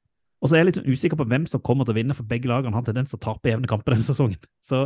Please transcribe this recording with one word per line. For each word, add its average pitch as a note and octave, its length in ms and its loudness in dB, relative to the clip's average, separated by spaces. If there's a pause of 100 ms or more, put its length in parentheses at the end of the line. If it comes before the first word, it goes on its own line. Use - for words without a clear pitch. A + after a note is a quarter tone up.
(420)
Og C#3 80 2
så E3 80 6
er - 20 8
jeg F3 80 6
litt F3 80 0
sånn - 160 -2
usikker D#3 240 0
på C3+ 100 0
hvem B2+ 220 0
som - 160 -4
kommer C3 240 2
til A2 60 0
å - 20 0
vinne, B2 180 -2
for A2 140 -10
begge B2 220 -2
lagene A#2+ 260 0
har A#2 80 -2
tendens B2 300 -2
til - 40 -12
å - 60 -12
tape A2 240 -4
jevne A#2 180 0
kamper A2+ 300 0
denne A2 80 2
sesongen. A#2+ 320 0 (260)
Så C3 240 -2